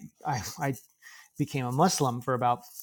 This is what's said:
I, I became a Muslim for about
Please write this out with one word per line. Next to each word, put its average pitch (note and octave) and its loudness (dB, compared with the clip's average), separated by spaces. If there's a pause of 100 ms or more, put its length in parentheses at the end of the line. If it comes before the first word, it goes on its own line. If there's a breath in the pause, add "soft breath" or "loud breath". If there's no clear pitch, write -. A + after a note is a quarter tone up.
(260)
I, C3 -2 (180)
I C#3 -2 (640 loud breath)
became C#3 -2
a B2 -2
Muslim C3+ 2
for C3 -2
about A#2+ 2 (240)